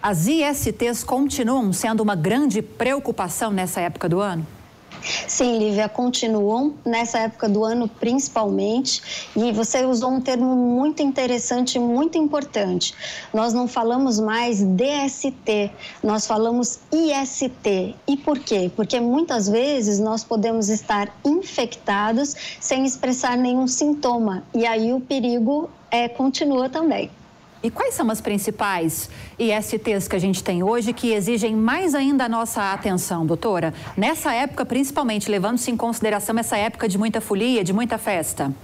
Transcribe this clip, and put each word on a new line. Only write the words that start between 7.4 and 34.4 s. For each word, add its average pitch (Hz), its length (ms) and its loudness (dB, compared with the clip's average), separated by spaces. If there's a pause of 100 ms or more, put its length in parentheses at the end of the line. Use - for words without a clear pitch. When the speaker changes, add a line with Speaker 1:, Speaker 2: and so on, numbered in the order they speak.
Speaker 2:
do 208 140 4
ano 226 240 2
principalmente. 226 1500 0
E 226 160 2
você 233 320 0
usou 254 260 2
um 262 100 0
termo 254 360 2
muito 247 440 2
interessante 254 760 0
e - 20 0
muito 254 400 2
importante. 233 760 0 (400)
Nós 220 200 2
não 247 160 0
falamos 240 500 2
mais 220 460 2
D 190 200 4
S 277 460 -2
T, 208 400 -2 (320)
nós 214 240 0
falamos 226 540 0 (100)
I 311 220 4
S 269 360 -2
T. 202 460 -2 (140)
E 277 80 2
por 277 240 0
quê? 185 340 0
Porque 220 240 0
muitas 240 500 2
vezes 226 520 2
nós 220 240 0
podemos 226 440 0
estar 208 400 -2 (160)
infectados 247 1080 0 (240)
sem 262 260 -2
expressar 254 520 -2
nenhum 254 320 2
sintoma. 247 760 0 (100)
E 233 140 2
aí 226 260 2
o 262 60 0
perigo, 254 720 0 (180)
é, 240 200 0
continua 262 600 0
também. 285 420 0 (520)
Speaker 1:
E 226 80 -2
quais 508 240 -2
são 247 160 0
as 220 100 -2
principais 196 880 -2 (300)
I 233 120 2
S 214 260 -2
Ts 208 300 -2
que - 80 -4
a 185 60 2
gente 190 240 0
tem 175 180 0
hoje 220 300 2
que 240 180 -2
exigem 220 460 0
mais 277 400 2
ainda 269 300 2
a - 20 -2
nossa 226 440 -2
atenção, 180 540 -2
doutora? 165 480 0 (220)
Nessa 277 360 0
época, 269 320 -2